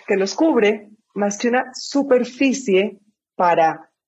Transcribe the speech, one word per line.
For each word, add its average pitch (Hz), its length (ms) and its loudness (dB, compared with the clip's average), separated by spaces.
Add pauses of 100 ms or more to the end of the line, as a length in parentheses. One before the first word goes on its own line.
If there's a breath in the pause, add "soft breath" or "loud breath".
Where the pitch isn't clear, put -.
que 202 120 -2
nos 196 180 -2
cubre, 226 540 0 (240)
más 202 240 -4
que 240 100 -2
una 254 260 -2
superficie 240 1300 0 (360)
para 165 540 0 (180)